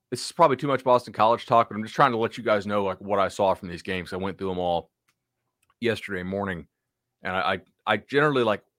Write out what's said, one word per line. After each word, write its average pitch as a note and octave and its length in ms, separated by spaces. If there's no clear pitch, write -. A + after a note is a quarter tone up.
This B2+ 120
is - 80
probably D3+ 240
too C#3+ 120
much C3 160
Boston B2 280
College A2 360
talk, A#2 200
but G#2 80
I'm G#2+ 80
just A2 120
trying C#3 160
to A2+ 60
let A2+ 200
you A#2 60
guys G#2 240
know, G#2 160
like, F#2+ 180
what G2 180
I F#2+ 80
saw F#2+ 280
from F2+ 140
these E2+ 120
games. F#2 320
I F#2 40
went F#2 200
through F#2+ 120
them F2+ 100
all F2 320
yesterday G#2 420
morning, F#2+ 440
and F#2 120
I, F#2+ 180
I, - 400
I A2 40
generally, C#3+ 460
like, G#2 200